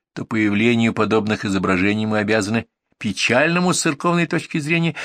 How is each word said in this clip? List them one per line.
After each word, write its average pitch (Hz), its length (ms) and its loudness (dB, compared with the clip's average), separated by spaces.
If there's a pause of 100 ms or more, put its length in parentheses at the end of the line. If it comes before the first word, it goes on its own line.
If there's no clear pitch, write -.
(140)
то 107 120 -8
появлению 110 680 2
подобных 107 520 0
изображений 98 600 0
мы 107 140 -2
обязаны 107 480 -2 (300)
печальному 156 760 0
с - 80 -2
церковной 170 460 0
точки 165 320 -4
зрения 165 460 -2